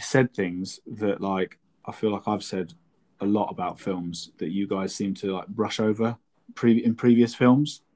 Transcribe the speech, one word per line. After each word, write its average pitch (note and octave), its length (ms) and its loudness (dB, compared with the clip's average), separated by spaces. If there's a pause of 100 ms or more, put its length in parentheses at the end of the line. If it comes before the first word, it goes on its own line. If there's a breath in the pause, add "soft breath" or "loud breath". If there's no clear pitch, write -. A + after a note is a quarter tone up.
said C3 300 2
things F#2 540 -6
that, G#2+ 340 -4
like, F#2+ 380 -4 (260)
I G2 60 -10
feel A2 200 -2
like G2 160 -6
I've G#2 160 -2
said F2+ 300 -6 (480)
a G2 60 -4
lot G#2 240 0
about F2 280 -6
films F2 600 -8
that D#2+ 100 -4
you G2 180 -2
guys G2 280 -4
seem G2 200 -4
to, F#2+ 200 -4
like, F2+ 120 -8
brush G#2 320 -4
over A2+ 380 0 (380)
pre-, A#2 280 4
in A#2 100 4
previous A#2 400 6
films. C3 480 4 (140)